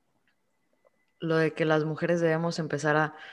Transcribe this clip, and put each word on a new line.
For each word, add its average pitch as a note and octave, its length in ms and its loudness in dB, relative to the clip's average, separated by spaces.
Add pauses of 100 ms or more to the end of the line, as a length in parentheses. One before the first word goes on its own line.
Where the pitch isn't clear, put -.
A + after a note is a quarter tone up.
(1200)
lo D#3+ 200 0
de D#3+ 160 2
que D#3+ 100 -2
las D#3 200 2
mujeres E3 360 -2
debemos E3 380 0
empezar D3+ 380 0
a, D3+ 180 0 (180)